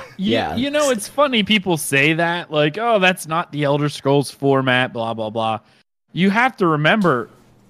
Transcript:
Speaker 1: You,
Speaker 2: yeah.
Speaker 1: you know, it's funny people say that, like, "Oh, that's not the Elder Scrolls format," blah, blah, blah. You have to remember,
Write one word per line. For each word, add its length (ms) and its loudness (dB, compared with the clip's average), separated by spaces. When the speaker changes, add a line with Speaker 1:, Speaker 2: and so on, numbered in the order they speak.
Speaker 1:
You, 160 -2
Speaker 2:
yeah. 220 -2
Speaker 1:
you 160 -4
know, 200 0
it's 180 -4
funny 340 0
people 340 0
say 380 2
that, 380 -2
like, 260 0
"Oh, 220 2
that's 260 0
not 240 -4
the 140 -4
Elder 240 2
Scrolls 420 0
format," 600 2
blah, 220 -4
blah, 160 -6
blah. 280 -2
You 180 0
have 280 0
to 100 0
remember, 600 2